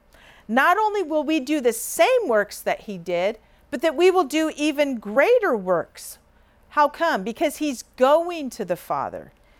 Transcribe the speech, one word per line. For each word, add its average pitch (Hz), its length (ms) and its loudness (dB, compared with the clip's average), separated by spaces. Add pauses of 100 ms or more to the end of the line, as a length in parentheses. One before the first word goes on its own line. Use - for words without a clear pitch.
(460)
not 285 300 4
only 415 260 0
will 302 220 -2
we 311 160 0
do 294 200 -2
the 233 120 2
same 415 560 0
works 208 320 0
that - 220 -4
he 196 160 -12
did, 180 400 -4 (320)
but 294 100 -6
that 311 160 0
we 359 140 6
will 359 140 4
do 311 300 -2
even 285 440 -2
greater 311 580 2
works. - 640 -4 (520)
How 294 180 2
come? 294 360 -2
Because 277 320 -2
he's 294 280 -6 (120)
going 311 540 2
to 196 160 -10
the 175 100 -2
Father. 104 560 -8 (280)